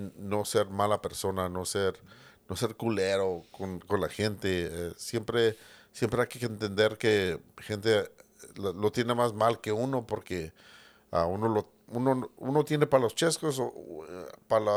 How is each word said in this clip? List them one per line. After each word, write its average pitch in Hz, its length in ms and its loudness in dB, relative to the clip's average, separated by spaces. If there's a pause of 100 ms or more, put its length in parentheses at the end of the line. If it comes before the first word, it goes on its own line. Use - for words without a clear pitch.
(160)
no 101 280 -2
ser 104 240 2
mala 101 320 2
persona, 95 480 -2
no 90 160 -6
ser, 95 340 0 (500)
no 92 80 -8
ser 110 200 -4
culero 98 760 0
con, 95 280 -8
con 98 200 0
la 80 80 0
gente. 95 600 -2
Eh, 85 260 -6
siempre, 113 600 0 (360)
siempre 120 300 0
hay 117 60 -2
que 120 180 -8
entender 107 520 0
que 98 420 2 (180)
gente, 107 420 2
eh, 90 80 -2 (480)
lo, 95 160 -4
lo 101 200 0
tiene 120 220 0
más 120 180 2
mal 110 280 2
que 107 120 -4
uno 120 340 -2
porque 92 460 -6 (580)
a 85 160 2
uno 104 220 0
lo, 107 200 0 (200)
uno, 127 480 0
uno 143 280 0
tiene 147 220 2
pa' 135 120 6
los 117 160 0
chescos 160 440 0
o, 127 80 0
o, - 400 -12
eh, 87 200 -12 (220)
pa' 110 120 6
la 104 160 4